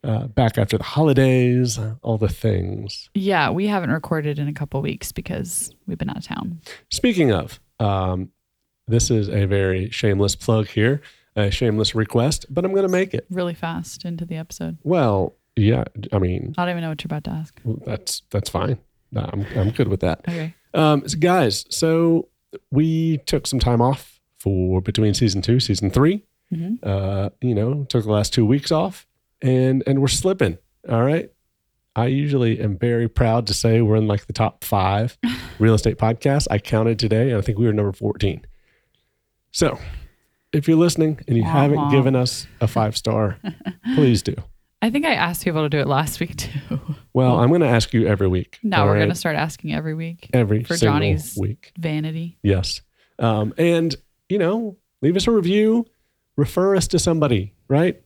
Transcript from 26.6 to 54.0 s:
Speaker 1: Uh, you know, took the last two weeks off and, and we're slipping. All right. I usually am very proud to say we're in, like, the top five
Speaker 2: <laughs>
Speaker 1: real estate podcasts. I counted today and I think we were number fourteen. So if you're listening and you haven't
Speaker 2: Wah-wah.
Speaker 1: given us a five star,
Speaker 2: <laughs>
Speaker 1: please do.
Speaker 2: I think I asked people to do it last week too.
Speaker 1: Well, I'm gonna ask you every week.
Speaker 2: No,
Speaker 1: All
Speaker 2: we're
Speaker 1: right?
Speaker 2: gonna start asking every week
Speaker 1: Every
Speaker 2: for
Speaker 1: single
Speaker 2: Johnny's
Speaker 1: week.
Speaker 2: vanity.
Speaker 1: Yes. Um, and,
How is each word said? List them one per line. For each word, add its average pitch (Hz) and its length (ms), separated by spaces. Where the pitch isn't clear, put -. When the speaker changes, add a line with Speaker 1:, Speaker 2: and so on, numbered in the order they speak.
Speaker 1:
Uh, 98 480
you 127 120
know, 123 300
took 117 220
the 107 60
last 104 220
two 120 100
weeks 135 280
off 180 340
and, 131 460
and 135 160
we're 139 60
slipping. 127 500
All 117 140
right. 147 260
I 113 120
usually 135 520
am 101 200
very 117 280
proud 113 380
to 107 80
say 113 300
we're 107 140
in, 107 100
like, 104 180
the - 80
top - 300
five 101 520
Speaker 2:
<laughs> - 220
Speaker 1:
real 110 160
estate 107 240
podcasts. 135 500
I 104 80
counted 110 400
today 113 320
and 117 80
I 98 40
think 104 180
we 117 80
were 107 60
number 104 180
fourteen. 101 520
So - 260
if 147 140
you're 160 100
listening 160 500
and 117 100
you 113 60
haven't 143 340
Speaker 2:
Wah-wah. 143 140
Speaker 1:
given 135 240
us 123 320
a 110 60
five 110 300
star, 110 400
Speaker 2:
<laughs> 208 280
Speaker 1:
please 131 300
do. - 100
Speaker 2:
I 226 80
think 285 160
I 320 80
asked 175 320
people 156 180
to 147 60
do 151 100
it 139 80
last 143 320
week - 160
too. - 420
Speaker 1:
Well, 127 260
I'm 120 140
gonna 170 140
ask 117 260
you 113 120
every 98 220
week. 90 360
Speaker 2:
No, 190 160
Speaker 1:
All 123 80
Speaker 2:
we're 101 80
Speaker 1:
right? - 40
Speaker 2:
gonna - 160
start 156 220
asking 151 360
every 156 200
week 165 400
Speaker 1:
Every 107 320
Speaker 2:
for 170 100
Speaker 1:
single 110 200
Speaker 2:
Johnny's 98 440
Speaker 1:
week. 98 400
Speaker 2:
vanity. 160 640
Speaker 1:
Yes. 95 380
Um, 107 400
and, 170 380